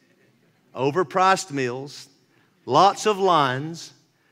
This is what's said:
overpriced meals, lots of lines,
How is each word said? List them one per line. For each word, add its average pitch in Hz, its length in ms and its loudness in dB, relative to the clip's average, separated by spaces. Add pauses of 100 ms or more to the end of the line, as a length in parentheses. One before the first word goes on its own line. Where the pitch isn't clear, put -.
(760)
overpriced 185 760 0
meals, 135 580 -8 (580)
lots 165 380 4
of 214 140 0
lines, 160 760 0 (360)